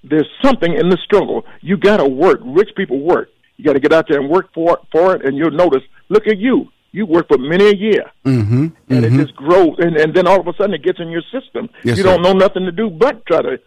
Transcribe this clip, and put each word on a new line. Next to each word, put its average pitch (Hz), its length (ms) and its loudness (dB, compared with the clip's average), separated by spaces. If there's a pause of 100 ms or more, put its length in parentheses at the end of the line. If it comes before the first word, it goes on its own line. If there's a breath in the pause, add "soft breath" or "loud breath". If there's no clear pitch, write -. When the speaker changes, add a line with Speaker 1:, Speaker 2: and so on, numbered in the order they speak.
Speaker 1:
there's 143 240 -2 (140)
something 233 320 0
in 165 140 0
the 180 160 0
struggle. 165 400 -2 (160 loud breath)
You 185 160 -4
gotta 185 320 2
work. 135 340 2
Rich 156 340 0
people 139 240 -4
work. 160 300 -2 (260)
You - 80 -20
gotta 143 160 2
get 147 120 2
out 160 160 2
there 143 120 0
and 135 80 -4
work 175 240 -2
for, 165 260 -2 (120)
for 180 240 2
it, 151 100 -8
and 139 120 -2
you'll 156 160 0
notice, 147 300 0 (260 soft breath)
look 202 180 2
at 208 120 0
you. 220 300 -2 (220)
You 208 160 -6
work 160 220 0
for 139 100 2
many 170 300 2
a 208 60 4
year. 202 300 -2 (200)
Speaker 2:
Mm-hmm. 120 300 0
Speaker 1:
And 156 200 -2 (140)
Speaker 2:
Mm-hmm. 127 320 2
Speaker 1:
it 147 40 0
just - 120 -12
grows, 165 420 2
and, 170 180 0
and 151 180 0
then 180 120 2
all 185 140 4
of 175 80 -8
a 175 80 -8
sudden 196 180 -2
it 147 80 -8
gets 180 180 -4
in 165 100 -8
your 165 120 -6 (100)
system. - 360 -10 (160 loud breath)
Speaker 2:
Yes, 120 120 0
Speaker 1:
You 196 60 -2
Speaker 2:
sir. 190 80 2
Speaker 1:
don't 175 120 2
know 185 100 2
nothing 190 320 2
to 180 80 -6
do 214 180 -4
but 214 360 -2
try 160 160 0
to 127 240 -6